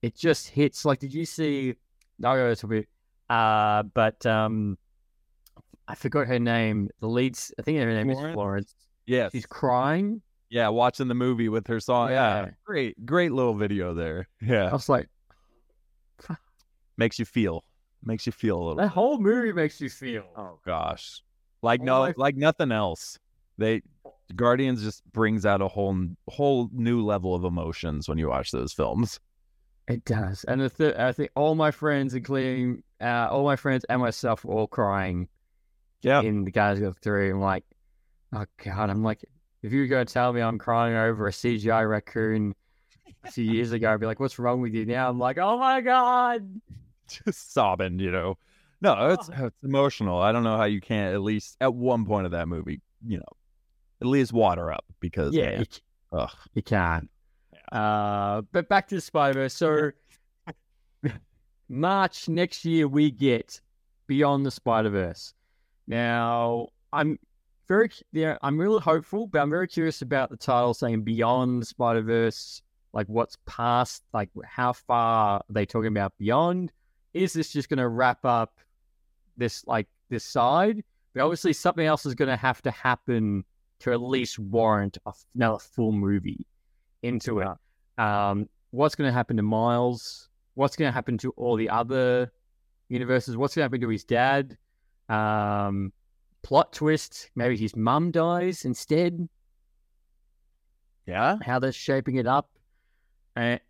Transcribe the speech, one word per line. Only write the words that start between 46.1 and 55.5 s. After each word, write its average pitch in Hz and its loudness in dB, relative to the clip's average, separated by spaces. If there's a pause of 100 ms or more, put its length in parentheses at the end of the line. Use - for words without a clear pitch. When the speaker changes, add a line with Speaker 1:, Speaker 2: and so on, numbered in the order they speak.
Speaker 2:
<laughs> - -20 (180)
Just - -6
sobbing, 92 0
you 95 -2
know? 92 -2 (440)
No, 139 4
it's, 185 0
Speaker 1:
Oh. 131 -4
Speaker 2:
it's - -12
emotional. 135 2
I 101 6
don't 117 0
know 110 2
how 110 2
you 104 0
can't 101 -2
at 101 0
least 107 -4
at 131 2
one 123 0
point 98 0
of 85 -4
that 85 -4
movie, 80 -6 (220)
you 113 -4
know, - -10 (760)
at 120 -6
least 131 2
water 87 2
up - -8 (140)
because, 82 -2
Speaker 1:
Yeah, 156 2
Speaker 2:
man, - -4